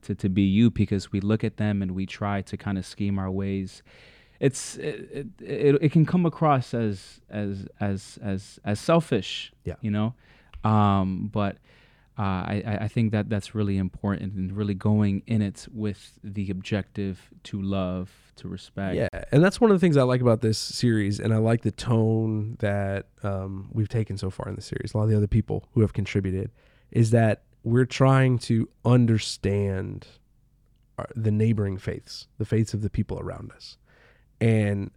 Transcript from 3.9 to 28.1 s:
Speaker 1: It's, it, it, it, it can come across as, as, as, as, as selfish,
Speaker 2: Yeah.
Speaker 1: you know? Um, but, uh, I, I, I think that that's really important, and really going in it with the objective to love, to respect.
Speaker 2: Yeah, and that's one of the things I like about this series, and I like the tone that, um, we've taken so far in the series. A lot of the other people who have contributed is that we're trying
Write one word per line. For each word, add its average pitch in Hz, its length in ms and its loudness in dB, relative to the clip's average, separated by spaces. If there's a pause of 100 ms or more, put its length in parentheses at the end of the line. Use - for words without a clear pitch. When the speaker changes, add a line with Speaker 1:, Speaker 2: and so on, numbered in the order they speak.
Speaker 1:
It's, - 380 -2
it, - 300 -10 (320)
it, - 80 -20
it, 139 340 4
it 147 100 2
can 160 120 6
come 180 220 2
across 143 480 0
as, 107 460 -4 (100)
as, 98 360 -6 (120)
as, 101 420 -4
as, 98 440 -6
as 104 160 -2
selfish, - 720 0 (120)
Speaker 2:
Yeah. 87 160 -8
Speaker 1:
you 107 120 -4
know? 107 220 -2 (500)
Um, 101 680 2
but, 101 260 -4 (600)
uh, 110 40 -4
I, 92 440 -2
I, 107 160 -2
I 104 60 -2
think 110 240 0
that 104 180 0
that's 101 240 -4
really 101 240 0
important, 95 560 -4
and 92 160 -6
really 101 240 -4
going 101 540 2
in 113 120 0
it - 320 -6
with 107 520 -8
the 101 260 -6
objective 95 800 -6 (140)
to 98 180 -6
love, 92 480 -4 (260)
to - 120 -14
respect. 95 480 -6
Speaker 2:
Yeah, - 100 0 (240)
and 139 120 6
that's 190 180 2
one 226 100 6
of 196 60 6
the 165 40 0
things 165 160 4
I 139 60 6
like 127 180 2
about 117 200 4
this 110 180 0
series, 104 640 0
and 110 120 0
I 110 40 4
like 113 260 2
the 107 80 -2
tone 110 880 0
that, 101 480 -4 (160)
um, 98 500 -6
we've 107 160 -2
taken 107 300 -4
so 95 120 -4
far - 180 -10
in 101 80 -8
the 101 60 -12
series. - 320 -8
A - 40 -2
lot 110 60 2
of 110 60 2
the 107 60 4
other 104 120 4
people 104 460 0
who 117 80 4
have 101 100 2
contributed 98 580 -2 (400)
is 113 220 4
that 113 320 4 (180)
we're 120 240 2
trying 131 540 4